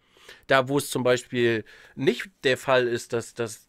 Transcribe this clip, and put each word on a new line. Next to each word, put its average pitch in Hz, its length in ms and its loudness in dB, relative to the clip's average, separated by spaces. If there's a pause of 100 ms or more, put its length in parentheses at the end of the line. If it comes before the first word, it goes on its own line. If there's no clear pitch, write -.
(480)
Da, 135 200 4
wo 143 100 -2
es 143 120 -2
zum 127 140 -2
Beispiel 120 600 0 (320)
nicht 190 340 -2 (140)
der 127 140 2
Fall 127 300 2
ist, 117 260 -6
dass 117 200 -6
das 113 360 -8